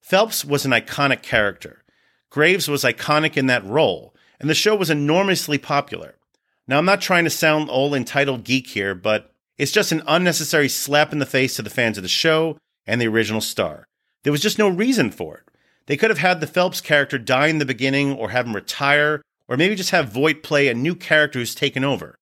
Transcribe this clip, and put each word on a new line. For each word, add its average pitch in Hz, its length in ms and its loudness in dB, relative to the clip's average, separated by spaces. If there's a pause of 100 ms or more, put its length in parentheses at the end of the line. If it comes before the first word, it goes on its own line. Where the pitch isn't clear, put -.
Phelps 208 440 0
was 143 200 -2
an 135 60 0
iconic 127 520 0
character. - 600 -2 (460)
Graves 165 400 0
was 143 160 -2
iconic 151 520 0
in 135 100 0
that 123 180 0
role, 104 500 -2 (240)
and 139 100 -4
the 156 60 2
show 214 220 2
was 185 140 0
enormously 156 680 0
popular. 139 560 -6 (540)
Now, 135 100 2
I'm 160 60 2
not 196 160 4
trying 175 240 2
to 156 60 0
sound 156 380 0
all 139 260 0
entitled 131 500 -2
geek 127 240 -2
here, 98 260 -2
but 107 400 -2 (240)
it's 139 140 -2
just 208 200 2
an 156 140 -2
unnecessary 151 600 2
slap 147 440 0
in 151 60 -4
the 135 80 -2
face 131 300 0
to 127 60 -8
the 107 80 -10
fans 113 260 0
of 98 80 -10
the 90 40 -8
show 160 500 0 (280)
and 117 140 -2
the 120 60 2
original 110 360 0
star. 78 440 -6 (380)
There 147 80 2
was 147 80 0
just 208 180 -2
no 214 100 4
reason 190 420 0
for 78 260 -10
it. - 60 -20 (440)
They 143 100 -2
could 220 140 2
have 180 80 0
had 180 220 2
the 151 60 -4
Phelps 185 340 0
character 143 380 2
die 131 300 2
in 160 100 0
the 147 80 0
beginning 135 480 0
or 113 160 -6
have 120 160 0
him 117 80 -6
retire, 143 680 0 (240)
or 123 100 -2
maybe 180 180 2
just 185 160 -4
have 160 180 2
Voight 147 340 0
play 143 240 2
a 123 80 2
new 139 200 -2
character 151 440 0
who's 120 160 -6
taken 139 300 -2
over. 101 380 -4